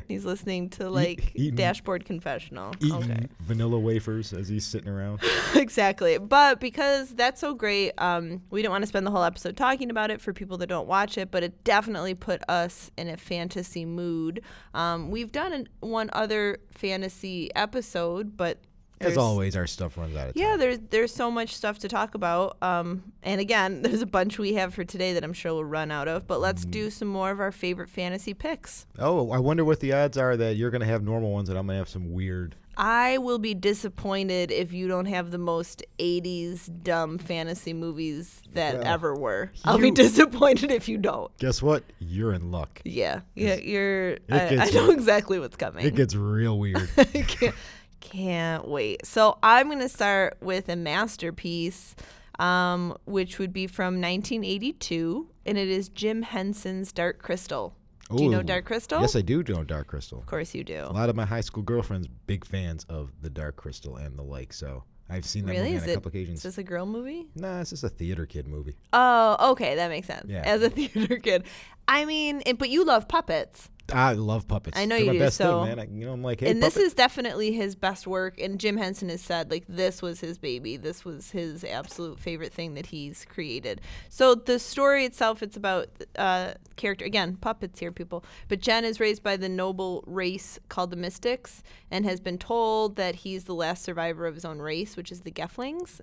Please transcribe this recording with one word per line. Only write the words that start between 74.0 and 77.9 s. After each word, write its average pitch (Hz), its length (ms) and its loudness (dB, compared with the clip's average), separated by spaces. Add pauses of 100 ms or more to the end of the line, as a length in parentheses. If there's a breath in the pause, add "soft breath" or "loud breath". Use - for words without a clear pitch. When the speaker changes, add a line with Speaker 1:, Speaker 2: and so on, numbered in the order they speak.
Speaker 2:
love 107 340 -2
puppets. 107 300 -2
Speaker 1:
I 202 80 0
know 226 100 0
Speaker 2:
They're 226 80 4
Speaker 1:
you 208 40 4
Speaker 2:
my 185 60 4
Speaker 1:
do, 175 60 4
Speaker 2:
best 143 160 4
Speaker 1:
so 175 300 2
Speaker 2:
thing, 117 100 -2
man. 117 40 -8
I, 110 40 -8 (100)
you 110 120 -8
know, 131 80 -6
I'm 123 100 -6
like, 123 160 -2
"Hey, 131 100 2
Speaker 1:
and 226 140 4
this 320 120 4
Speaker 2:
puppet." 403 120 6
Speaker 1:
is 320 60 0
definitely 240 580 2
his 202 240 -2
best 190 320 -4